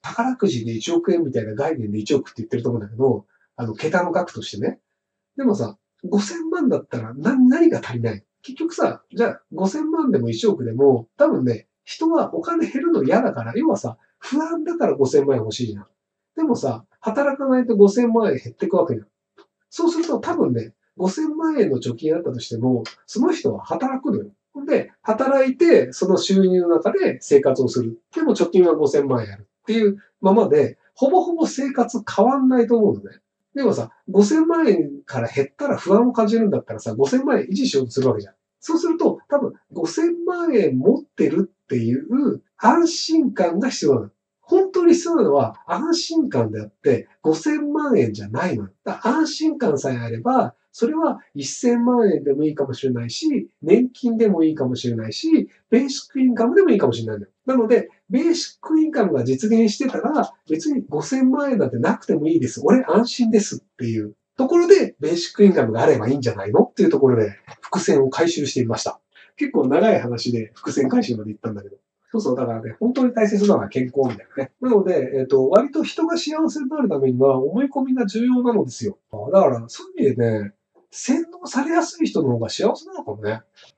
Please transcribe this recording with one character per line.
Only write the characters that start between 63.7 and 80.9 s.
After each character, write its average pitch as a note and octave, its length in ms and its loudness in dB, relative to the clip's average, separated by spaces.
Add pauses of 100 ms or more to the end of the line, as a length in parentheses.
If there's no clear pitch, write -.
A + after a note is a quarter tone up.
て B2 80 -8
い A2 180 -2
う G#2+ 120 -12 (240)
と B3+ 80 2
こ E4+ 120 4
ろ E4+ 80 4
で、 F4 320 4
ベ D3 120 -2
ー F3 60 0
シ - 180 -6
ッ - 20 -20
ク G#3 80 6
イ G3 60 10
ン - 20 8
カ D3 140 2
ム G#2+ 60 -2
が A2+ 100 -2
あ - 40 4
れ D3+ 120 4
ば A2 100 -4
い C3+ 60 2
い - 20 -2
ん C3 60 -4
じ A#2 80 -2
ゃ G#2 40 -2
な - 120 -10
い A2 60 -6
の E3 100 6
っ - 100 -6
て A3+ 100 0
い E3 40 4
う D#3+ 40 4
と C3+ 100 2
こ C3+ 80 6
ろ B2 80 2
で、 G#2 200 0 (240)
伏 - 180 -8
線 D#3 240 2
を C3 60 2
回 E3+ 220 0
収 D#3 160 -4
し - 80 -6
て B2+ 80 0
み A2+ 60 -2
ま A2+ 100 -4
し - 60 -6
た。 - 140 -8 (380)
結 C#4 160 -4
構 C#3 160 2
長 G#3+ 220 4
い D#3+ 100 2
話 A#2+ 320 -6
で A2+ 220 -6
伏 - 180 -8
線 C3+ 160 0
回 A#3+ 160 2
収 A#2 120 -4
ま G#2+ 80 -8
で G#2+ 60 -10
行 G#2 60 -12
っ - 40 -20
た A2+ 100 -8
ん G#2+ 40 -8
だ G2+ 80 -12
け G2 60 -18
ど。 - 80 -20 (360)
そ A#2 60 -2
う - 40 -2
そ B2+ 100 -2
う、 B2+ 40 0
だ B2+ 100 -4
か A2+ 80 -4
ら A2 80 -8
ね、 A2+ 180 -12
本 B3 140 0
当 B3+ 120 2
に A#3 60 0
大 A3 160 2
切 G3+ 180 2
な G3 100 6
の - 40 0
は - 80 -6
健 B2+ 260 -4
康 C3+ 140 2
み A2+ 80 -8
た - 60 -18
い - 40 -20 (120)
な C3+ 60 -4
ね。 - 80 -14 (100)
な B3+ 80 0
の G3+ 140 4
で、 D#3 340 -2
え C3 60 0
っ - 20 -6
と、 C3 240 2
割 C4 200 4
と D#4 120 -2
人 - 240 -2
が E4+ 100 -2
幸 D#4 320 -2
せ D4+ 120 -8
に C4 100 -6
な D#4 80 -4
る B3 100 0
た D3+ 100 -2
め C3 140 2
に B2 80 -2
は C3+ 220 4
思 E3+ 200 -2
い C#4 40 0
込 C#4 180 -4
み C4 100 -2
が B3 120 0
重 A3 180 -2
要 B3 180 2
な A#3+ 120 2
の G#3 100 0
で B2+ 60 -8
す - 160 -10
よ。 G2 100 -8 (360)
だ F#3+ 80 6
か E3 80 6
ら、 A#2 200 -4
そ - 160 -18
う F#4 160 -10
い A#3+ 40 2
う C#3+ 40 4
意 - 40 2
味 G#2+ 40 -10
で A2+ 280 0
ね、 G2+ 100 -12 (400)